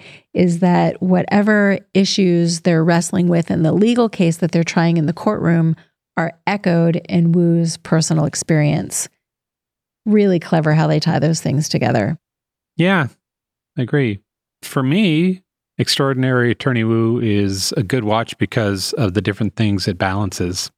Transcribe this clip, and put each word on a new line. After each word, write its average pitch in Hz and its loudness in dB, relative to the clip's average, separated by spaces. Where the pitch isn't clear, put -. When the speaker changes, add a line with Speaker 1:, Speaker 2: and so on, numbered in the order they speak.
Speaker 1:
is 180 2
that 175 0
whatever 202 2
issues 175 0
they're 165 2
wrestling 175 0
with 170 0
in 170 0
the 156 2
legal 233 2
case 165 0
that 170 -2
they're 170 2
trying 170 0
in 156 0
the 165 -2
courtroom 165 0
are 165 -4
echoed 170 0
in 170 2
Wu's 170 2
personal 160 0
experience. - -2
Really 202 4
clever 156 0
how 156 2
they 156 2
tie 160 0
those 160 0
things 151 -2
together. 127 -2
Speaker 2:
Yeah, 170 2
I 131 -4
agree. 123 -2
For - -2
me, 180 0
Extraordinary 131 0
Attorney 120 -2
Wu 113 0
is 101 -2
a 120 -2
good 120 -2
watch 110 -2
because 101 -2
of 98 -2
the 101 0
different 101 -4
things 101 -2
it 95 -4
balances. 95 -4